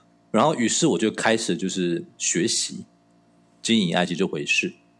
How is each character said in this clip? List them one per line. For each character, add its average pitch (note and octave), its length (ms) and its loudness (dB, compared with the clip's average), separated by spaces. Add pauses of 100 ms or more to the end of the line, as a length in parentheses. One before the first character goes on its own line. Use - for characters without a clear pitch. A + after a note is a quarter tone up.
(300)
然 A2 140 4
后 D#3 100 2
于 A#2 140 0
是 - 180 0
我 G2 120 4
就 A2 120 2
开 A2+ 260 0
始 G2+ 200 -2
就 F#2 120 -4
是 F2 360 -2 (140)
学 - 280 0
习 - 380 -4 (800)
经 A2+ 160 2
营 F2+ 180 0
I F2+ 80 2
G F2 100 -4
这 F#2 120 0
回 D2+ 180 -4
事。 - 300 -2 (260)